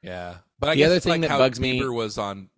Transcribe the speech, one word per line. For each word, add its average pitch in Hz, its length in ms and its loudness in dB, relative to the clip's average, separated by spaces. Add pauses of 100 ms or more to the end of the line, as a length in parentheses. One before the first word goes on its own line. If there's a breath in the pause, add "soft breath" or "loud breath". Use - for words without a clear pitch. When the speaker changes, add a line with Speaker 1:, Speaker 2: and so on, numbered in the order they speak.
Speaker 1:
Yeah. 90 340 -12 (240)
But 143 100 0
I 160 40 2
Speaker 2:
The 147 60 2
Speaker 1:
guess 147 80 8
Speaker 2:
other 175 100 4
Speaker 1:
it's 165 80 -2
Speaker 2:
thing 170 60 2
Speaker 1:
like 165 100 0
Speaker 2:
that 156 80 0
Speaker 1:
how 143 80 0
Speaker 2:
bugs 131 220 2
me 127 200 -2
Speaker 1:
Bieber 127 140 -2
was 110 240 -4
on 98 400 -8